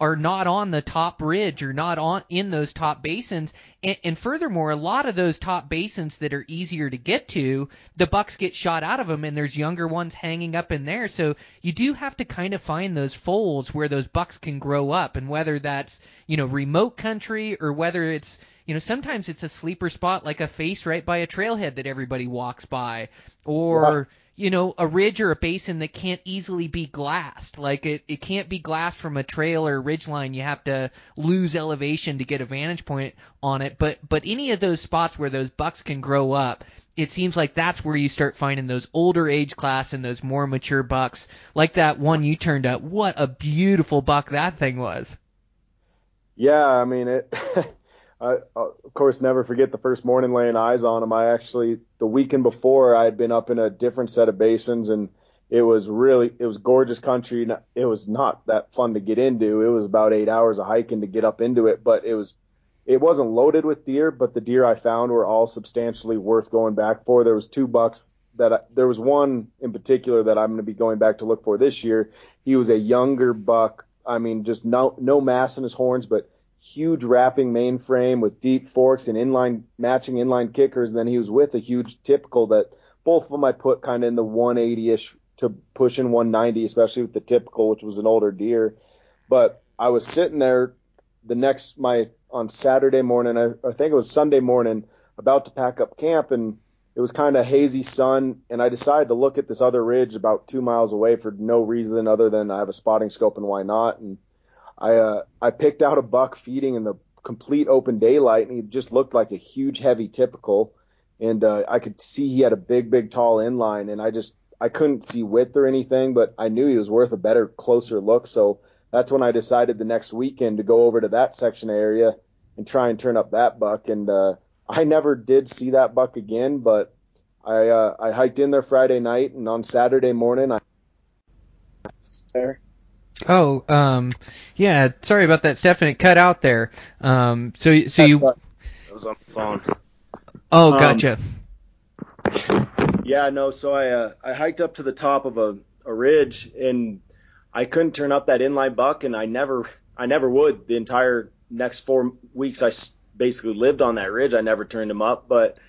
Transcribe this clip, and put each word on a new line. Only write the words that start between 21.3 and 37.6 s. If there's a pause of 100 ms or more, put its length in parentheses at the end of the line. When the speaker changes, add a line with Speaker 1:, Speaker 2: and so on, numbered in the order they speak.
Speaker 1:
that
everybody
walks
by, (360)
or,
Speaker 2:
Yeah. (240)
Speaker 1:
you
know,
a
ridge
or
a
basin
that
can't
easily
be
glassed.
Like,
it,
it
can't
be
glassed
from
a
trail
or
ridge
line.
You
have
to (260)
lose
elevation
to
get
a
vantage
point (260)
on
it.
But,
but
any
of
those
spots
where
those
bucks
can
grow
up, (320)
it
seems
like
that's